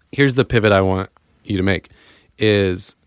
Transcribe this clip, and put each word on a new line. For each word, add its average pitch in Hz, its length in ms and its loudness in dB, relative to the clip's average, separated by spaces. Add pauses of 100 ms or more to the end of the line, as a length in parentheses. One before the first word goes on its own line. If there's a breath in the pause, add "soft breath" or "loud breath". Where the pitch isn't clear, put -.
(100)
Here's 139 240 0
the 127 100 0
pivot 107 280 2
I 98 80 4
want 95 300 -2 (340)
you 101 120 -6
to 92 60 -2
make 95 260 -4 (500 soft breath)
is 98 580 0 (100)